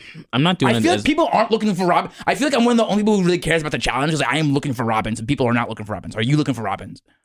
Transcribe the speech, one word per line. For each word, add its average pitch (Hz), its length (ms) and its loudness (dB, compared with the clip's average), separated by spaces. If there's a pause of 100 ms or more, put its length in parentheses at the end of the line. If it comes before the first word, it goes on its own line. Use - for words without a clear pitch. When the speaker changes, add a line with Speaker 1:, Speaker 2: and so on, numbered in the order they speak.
(320)
Speaker 1:
I'm 123 100 2
not 175 160 2
doing 120 160 2
Speaker 2:
I 117 40 0
Speaker 1:
it 110 40 0
Speaker 2:
feel - 120 2
Speaker 1:
as 104 60 -2
Speaker 2:
like 107 60 -10
people 311 240 2
aren't 220 200 0
looking 214 240 0
for 185 120 -2
Robins. 170 280 0 (120)
I 185 80 2
feel 226 140 -2
like 285 80 0
I'm 233 80 4
one 240 80 4
of 233 60 4
the 220 80 2
only 208 160 0
people 208 160 4
who 190 40 2
really 180 160 4
cares 165 220 0
about 151 120 -6
the 127 60 -4
challenge. 127 320 -2
Is 156 100 0
like, 127 100 0
I 139 80 0
am 147 160 2
looking 143 180 -2
for 117 120 -4
Robins, 113 340 -2
and 110 100 -8
people 135 180 0
are 117 60 2
not 120 160 0
looking 113 160 -10
for 104 80 -8
Robins. 90 240 -10
Are 113 60 -2
you 139 160 2
looking 143 160 0
for 113 80 -8
Robins? 98 400 -8 (220)